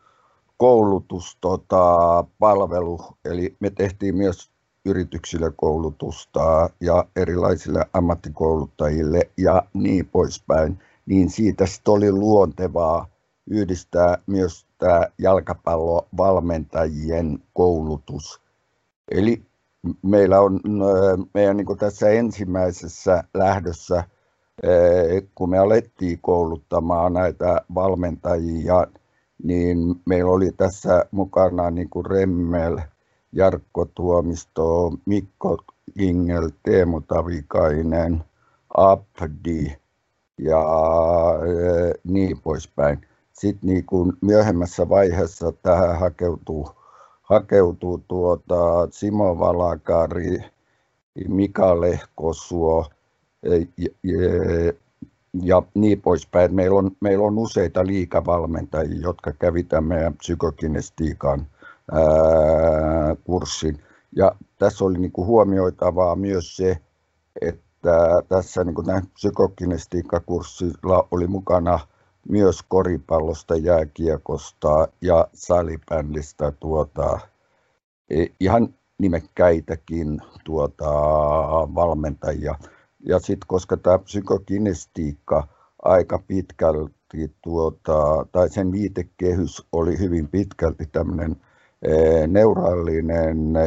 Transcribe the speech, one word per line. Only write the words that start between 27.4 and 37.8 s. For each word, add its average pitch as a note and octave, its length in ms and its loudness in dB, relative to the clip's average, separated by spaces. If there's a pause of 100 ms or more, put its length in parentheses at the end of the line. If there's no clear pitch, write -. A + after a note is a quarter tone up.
valmentajia, E2+ 1120 -2 (560)
niin F2 520 0 (100)
meillä F2+ 260 2
oli F#2 260 2
tässä - 540 2
mukana, F#2 600 0
niinku, F2 320 -6
Remmel, F2 760 0 (540)
Jarkko F2 520 0
Tuomisto, E2+ 1080 -2 (120)
Mikko G#2 520 -4 (420)
Ingel, F2 500 0 (140)
Teemu F2 380 2
Tavikainen, E2 1200 -2 (540)